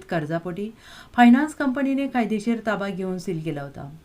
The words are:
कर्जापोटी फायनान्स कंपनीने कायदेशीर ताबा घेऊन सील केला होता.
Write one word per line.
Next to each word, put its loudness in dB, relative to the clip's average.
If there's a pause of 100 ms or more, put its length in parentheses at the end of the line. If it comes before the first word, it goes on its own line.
कर्जापोटी -4 (440)
फायनान्स 8
कंपनीने -2
कायदेशीर -2
ताबा -4
घेऊन -6
सील -6
केला -6
होता. -14